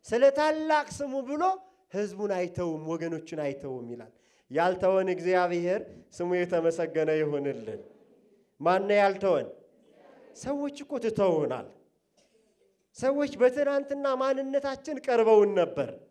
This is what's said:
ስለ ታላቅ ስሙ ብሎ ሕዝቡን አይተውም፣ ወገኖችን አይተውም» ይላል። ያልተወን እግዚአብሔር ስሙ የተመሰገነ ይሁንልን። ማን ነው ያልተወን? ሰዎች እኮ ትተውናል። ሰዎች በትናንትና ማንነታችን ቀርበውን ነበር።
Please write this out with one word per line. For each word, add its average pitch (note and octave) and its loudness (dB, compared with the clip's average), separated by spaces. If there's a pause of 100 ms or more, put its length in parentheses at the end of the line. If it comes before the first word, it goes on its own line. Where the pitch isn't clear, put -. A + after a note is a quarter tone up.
ስለ A#3+ 2
ታላቅ D4+ 2
ስሙ C#4 -8
ብሎ D4 -4 (500)
ሕዝቡን G3+ -4
አይተውም፣ F3 -4
ወገኖችን D#3+ -6
አይተውም» C#3 -6
ይላል። A#2 -14 (400)
ያልተወን F#3 2
እግዚአብሔር F3+ 0 (280)
ስሙ F3 -6
የተመሰገነ E3 0
ይሁንልን። C#3 -4 (800)
ማን F3+ 2
ነው G3+ 2
ያልተወን? F#3+ 2 (920)
ሰዎች C#4+ -6
እኮ C#4 -12
ትተውናል። F3 0 (1300)
ሰዎች C#4+ 0
በትናንትና C#4 2 (120)
ማንነታችን C4+ -2
ቀርበውን A3 6
ነበር። C#3+ 0 (220)